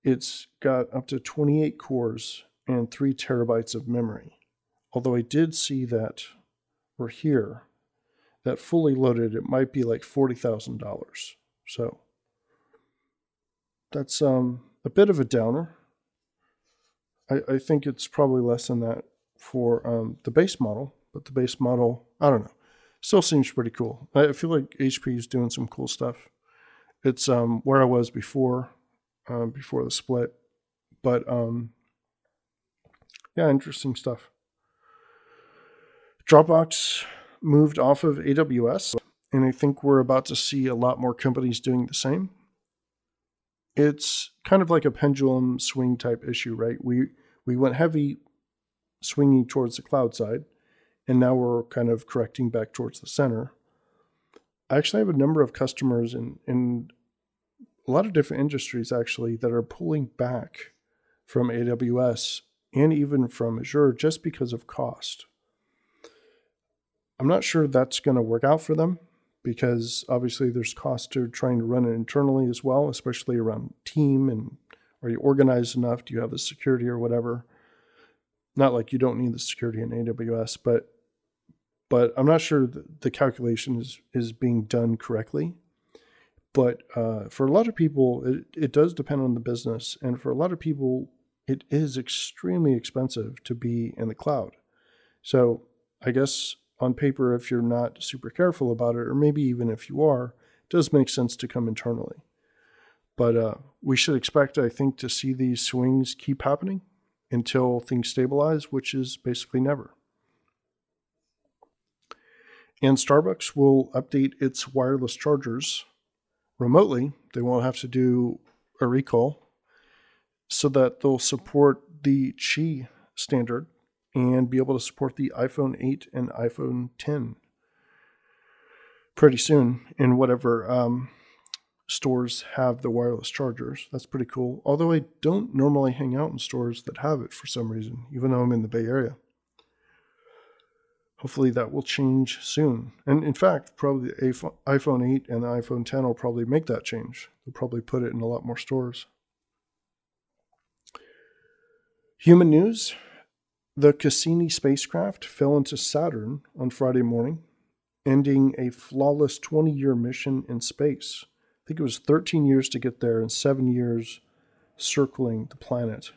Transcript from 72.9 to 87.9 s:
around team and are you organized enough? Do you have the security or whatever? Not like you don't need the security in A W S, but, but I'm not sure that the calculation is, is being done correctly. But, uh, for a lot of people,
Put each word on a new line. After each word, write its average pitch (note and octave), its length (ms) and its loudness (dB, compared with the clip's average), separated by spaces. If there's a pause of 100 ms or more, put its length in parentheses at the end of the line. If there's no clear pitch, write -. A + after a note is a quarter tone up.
around A2 360 -4 (120)
team C3+ 420 2
and A#2 300 -4 (440)
are B2 80 -6
you A2+ 100 -4
organized C3 580 4
enough? A#2+ 260 -2
Do B2+ 100 -14
you A#2 60 -2
have A2+ 120 -4
the - 60 -8
security B2+ 500 -2
or A#2+ 120 -4
whatever? A#2+ 460 -2 (1120)
Not C3+ 160 4
like A2+ 180 -2
you C3 80 -2
don't B2 200 2
need A#2+ 140 -2
the B2 60 -8
security A2+ 420 -6
in A#2 120 -6
A A#2 100 -4
W A#2 380 -4
S, - 160 -6
but, A#2 340 0 (1000)
but A#2+ 280 4
I'm C3+ 80 2
not D#3 160 6
sure C#3 260 2
that D3 320 -14
the B2+ 120 -2
calculation A#2+ 680 -2
is, B2+ 220 -12 (120)
is A2+ 200 -4
being A#2+ 300 0
done A2+ 340 0
correctly. D3 560 -6 (960)
But, B2 320 2 (120)
uh, A2+ 340 -4
for - 160 -2
a C#3 60 0
lot A3+ 180 4
of A3 60 -10
people, C3 500 2